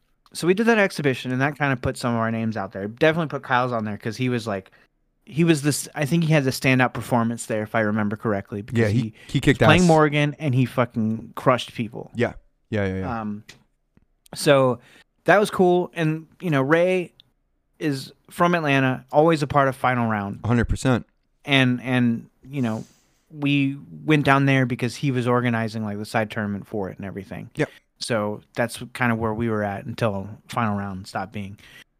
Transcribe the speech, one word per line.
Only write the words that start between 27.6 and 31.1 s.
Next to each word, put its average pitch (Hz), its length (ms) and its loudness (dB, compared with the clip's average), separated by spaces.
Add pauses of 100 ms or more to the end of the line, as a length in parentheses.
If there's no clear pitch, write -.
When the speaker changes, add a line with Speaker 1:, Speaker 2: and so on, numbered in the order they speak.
Speaker 1:
So 104 420 -4 (140)
that's 117 280 -4 (120)
kinda 120 220 2
where 110 180 -2
we 117 160 -4
were 107 140 -2
at 101 200 -6
until 104 440 -4 (200)
Final 110 300 -2
Round 98 280 -8
stopped 101 260 -8